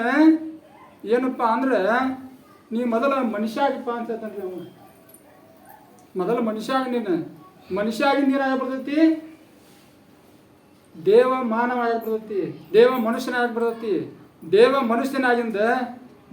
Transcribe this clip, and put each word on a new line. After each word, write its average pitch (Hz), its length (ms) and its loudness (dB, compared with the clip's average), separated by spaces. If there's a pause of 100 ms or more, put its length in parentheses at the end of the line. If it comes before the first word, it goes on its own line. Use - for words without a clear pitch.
(1040)
ಏನಪ್ಪ 254 360 0
ಅಂದ್ರೆ 233 420 2 (880)
ನೀ 233 120 -2
ಮೊದಲ 247 300 0
ಮನುಷ್ಯ 226 480 -2
ಆಗಿಪ್ಪ" 247 280 -2
ಅಂತ 233 200 -6
ಹೇಳ್ತಾನ್ರಿ 214 320 -8
ಅವ. 180 240 -10 (1500)
"ಮೊದಲ 208 220 -2
ಮನುಷ್ಯ 220 340 -4
ಆಗಿ 262 180 -2
ನೀನು, 196 480 -4 (360)
ಮನುಷ್ಯ 220 300 -2
ಆಗಿ 277 160 2
ನೀನ್ 269 200 2
ಆಗ್ಬಿಡ್ತೈತಿ, 269 960 0 (1700)
ದೇವ 233 240 6
ಮಾನವ 247 500 0
ಆಗ್ಬಿಡ್ತೈತಿ, 220 920 -4
ದೇವ 240 180 8
ಮನುಷ್ಯನ 240 440 -2
ಆಗ್ಬಿಡ್ತೈತಿ. 226 840 -4 (320)
ದೇವ 254 280 6
ಮನುಷ್ಯನಾಗಿಂದ 240 760 0 (760)